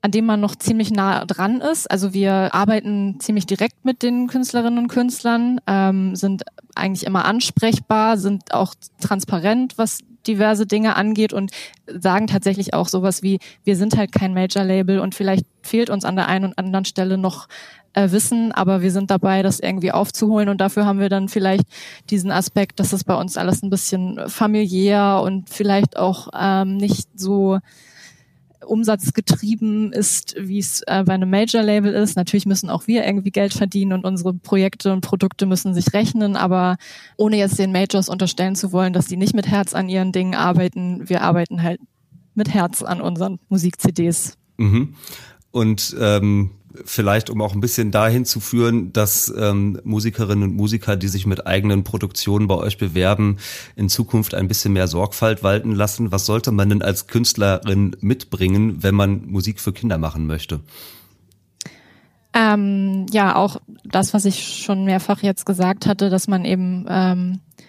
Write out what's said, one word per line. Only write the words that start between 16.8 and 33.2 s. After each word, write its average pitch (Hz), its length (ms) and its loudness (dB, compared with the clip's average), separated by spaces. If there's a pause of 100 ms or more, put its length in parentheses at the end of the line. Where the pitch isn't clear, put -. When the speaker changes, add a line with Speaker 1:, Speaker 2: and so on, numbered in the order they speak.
Speaker 1:
Stelle 190 340 -2
noch, 190 280 -4 (460)
äh, 196 180 2
Wissen, 226 400 0
aber 185 300 2
wir 185 100 2
sind 196 180 -2
dabei, 190 320 2
das 190 200 0
irgendwie 190 320 -2
aufzuholen 208 560 2
und 196 100 -2
dafür 196 260 0
haben 196 140 0
wir 196 100 2
dann 196 200 0
vielleicht 190 340 2 (460)
diesen 196 200 0
Aspekt, 190 500 -2
dass 196 140 0
es 185 120 -4
bei 190 100 0
uns - 220 -4
alles 180 260 0
ein 196 80 -6
bisschen 185 560 -4
familiär 202 960 2
und 190 260 -4
vielleicht 202 480 0
auch, 185 300 -2 (100)
ähm, 196 400 0
nicht 196 380 0
so 190 420 0 (1080)
umsatzgetrieben 214 1300 0
ist, - 460 -2
wie 196 200 -4
es, - 280 -4
äh, 190 180 2
bei 185 80 4
einem 185 160 0
Major-Label 208 640 2
ist. 208 240 0
Natürlich 190 280 0
müssen 190 240 0
auch - 180 -4
wir 226 180 2
irgendwie 196 260 0